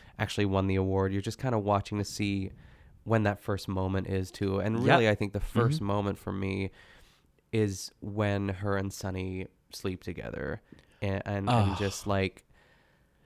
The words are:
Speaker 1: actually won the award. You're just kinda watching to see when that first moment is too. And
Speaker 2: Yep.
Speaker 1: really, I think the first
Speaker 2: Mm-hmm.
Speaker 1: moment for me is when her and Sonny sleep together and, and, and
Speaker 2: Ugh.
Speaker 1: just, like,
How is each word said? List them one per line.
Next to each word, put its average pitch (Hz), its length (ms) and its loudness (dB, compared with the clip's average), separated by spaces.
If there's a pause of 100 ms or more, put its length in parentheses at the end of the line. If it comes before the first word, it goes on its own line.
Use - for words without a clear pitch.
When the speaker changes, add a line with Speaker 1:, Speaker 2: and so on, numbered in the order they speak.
(180)
Speaker 1:
actually 104 280 0
won 98 200 2
the 95 100 2
award. 95 360 2
You're 98 80 0
just 110 180 -6
kinda 123 200 0
watching 101 400 2
to 104 60 0
see 98 480 -2 (520)
when 107 200 4
that 101 160 2
first - 280 -4
moment 95 380 0
is 92 240 -2
too. 98 300 0
And 110 180 0
Speaker 2:
Yep. - 80 2
Speaker 1:
really, 117 240 6
I 104 40 4
think 101 200 -2
the 101 60 -2
first 120 360 2
Speaker 2:
Mm-hmm. 156 100 -4
Speaker 1:
moment 101 320 0
for 104 140 -6
me 98 380 -2 (840)
is 104 480 0
when 101 480 0
her 98 300 -2
and 98 140 -2
Sonny 92 540 -6 (240)
sleep 92 320 -6
together 69 600 -8 (400)
and, 98 240 -2
and, 101 240 -2
and 104 220 4
Speaker 2:
Ugh. 92 60 -4
Speaker 1:
just, 98 280 -4
like, 98 380 -2 (800)